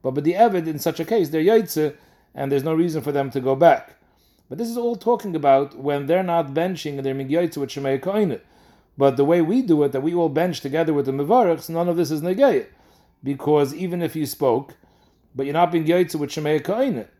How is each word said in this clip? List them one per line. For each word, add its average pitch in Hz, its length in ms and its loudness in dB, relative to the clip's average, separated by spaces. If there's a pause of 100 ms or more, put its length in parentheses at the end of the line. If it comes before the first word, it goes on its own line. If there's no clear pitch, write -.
but, 131 140 -4
but 143 80 -2
the 160 100 2
Eved, 190 320 4
in 156 140 -6
such 156 200 -2
a 170 60 -4
case, 196 240 0
they're 156 140 0
Yaitse, 175 500 2 (400)
and 139 180 -4
there's 139 120 0
no 160 100 -2
reason 160 300 -2
for 147 80 -4
them 139 180 -2
to 131 100 -4
go 131 160 0
back. 143 380 4 (560)
But - 80 -12
this 226 120 -6
is 233 60 -10
all 240 200 -4
talking 220 400 -2
about 139 420 2
when 143 300 -4
they're 175 160 2
not 170 280 -2
benching 156 460 -4
and 135 80 -8
they're 135 80 -2
Migyaitse 151 440 -2
with 139 120 -6
Shemei 135 300 -2
Koine. 190 420 -2 (560)
But 139 200 4
the 139 60 4
way 165 200 4
we 208 180 2
do 160 220 4
it, 143 80 2
that 135 100 -2
we 165 140 -2
all 170 140 2
bench 156 320 -2
together 151 340 -2
with 139 100 0
the 135 60 -2
Mevarachs, 160 580 2
none 165 180 -2
of 175 80 0
this 165 140 0
is 151 140 -4
Negei. 185 420 2 (580)
Because 143 520 0
even 175 260 -4
if 165 140 -4
you 156 100 -2
spoke, 135 520 -2 (580)
but 139 100 -4
you're 143 80 -6
not 165 180 2
being 165 140 0
Yaitse 170 300 2
with 147 160 -4
Shemei 151 280 -2
Koine 202 460 -2 (140)